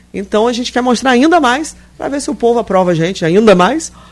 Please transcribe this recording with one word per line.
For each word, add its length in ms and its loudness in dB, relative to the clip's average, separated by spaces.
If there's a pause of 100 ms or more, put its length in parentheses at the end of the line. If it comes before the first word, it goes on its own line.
(140)
Então 320 -2
a 60 -2
gente 200 -8
quer 100 -2
mostrar 280 0
ainda 300 4
mais, 340 -2 (240)
pra 100 -8
ver 120 -6
se 100 -8
o 40 -6
povo 260 0
aprova 320 0
a 20 0
gente 300 -4
ainda 300 4
mais 360 0 (220)